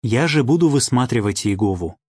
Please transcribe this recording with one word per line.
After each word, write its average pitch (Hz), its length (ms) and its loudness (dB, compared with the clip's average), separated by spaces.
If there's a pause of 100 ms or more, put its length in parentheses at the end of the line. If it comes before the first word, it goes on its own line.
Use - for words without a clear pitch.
Я 123 280 0
же 147 160 2
буду 165 240 2
высматривать 123 760 0
Иегову 98 640 -2